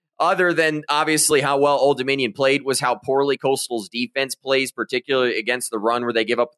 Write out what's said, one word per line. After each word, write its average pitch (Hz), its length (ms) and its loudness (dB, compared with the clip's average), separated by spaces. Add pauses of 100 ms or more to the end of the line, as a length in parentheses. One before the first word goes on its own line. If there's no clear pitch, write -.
(200)
other 175 320 2
than 156 380 0
obviously 151 500 2
how 143 160 0
well 143 220 4
Old 135 180 4
Dominion 131 380 -2
played, 139 260 2
was 135 180 -2
how 123 180 0
poorly 135 420 -2
Coastal's 123 500 -4
defense 123 460 -6
plays, 135 360 -2
particularly 123 680 -2
against 120 320 -4
the 113 80 -6
run 117 260 0
where 120 80 -2
they 113 140 0
give 117 120 0
up 120 200 0